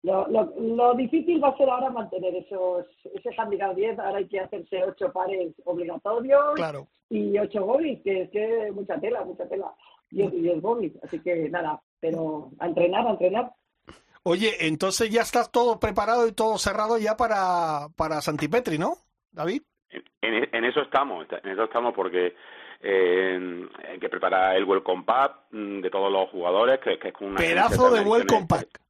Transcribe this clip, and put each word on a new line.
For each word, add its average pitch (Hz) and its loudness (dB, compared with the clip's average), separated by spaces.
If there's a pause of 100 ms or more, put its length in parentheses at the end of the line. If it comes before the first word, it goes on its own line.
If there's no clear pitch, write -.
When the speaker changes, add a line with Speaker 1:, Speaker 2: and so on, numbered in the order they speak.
Speaker 1:
Lo, 190 0
lo, 220 2
lo 233 2
difícil 311 0
va 285 6
a 269 0
ser 277 4
ahora 254 0
mantener 185 -6
esos, 180 -4 (260)
ese 233 -8
handicap 202 -2
diez. 208 -2
Ahora 196 -4
hay 190 -4
que 202 -6
hacerse 185 -6
ocho 185 -4
pares 185 -4 (120)
obligatorios 233 2
Speaker 2:
Claro. 151 -4 (240)
Speaker 1:
y 208 0
ocho 208 -2
bogies, 262 0
que 190 0
es - -8
que 214 -2
mucha 196 -6
tela, 214 -4
mucha 180 -10
tela. - -6 (380)
Diez 196 0
y 180 -2
diez 165 0
bogies. 220 0 (100)
Así - -8
que 165 -2
nada, 160 -4 (180)
pero 160 -4 (100)
a 175 -4
entrenar, 175 2
a 233 2
entrenar. 208 0 (720)
Speaker 2:
Oye, 196 2 (140)
entonces 190 0
ya 226 4
está 233 2
todo 233 2
preparado 220 2
y 220 -2
todo 220 2
cerrado 214 0
ya 214 0
para, 175 0
para 156 -2
Santipetri, 156 0
¿no, 208 0 (380)
David? 175 -4 (600)
Speaker 3:
En, 113 0
en, 110 0
en 117 0
eso 127 2
estamos, 131 0 (160)
en 98 -10
eso 98 0
estamos 117 0
porque, 90 0 (460)
eh, 92 2 (240)
hay - -14
que - -6
preparar 92 2
el 98 2
welcome 92 0
pack, 131 2 (180)
mm, 101 -8
de 92 -2
todos 98 0
los 95 2
jugadores, 98 2
que, 101 -2
que - -10
es 90 -10
una 98 -6
Speaker 2:
Pedazo 170 2
Speaker 3:
camiseta, 247 4
Speaker 2:
de 254 8
Speaker 3:
una 226 4
edición 202 0
Speaker 2:
welcome 233 4
Speaker 3:
espe- 165 -10
Speaker 2:
pack. - -4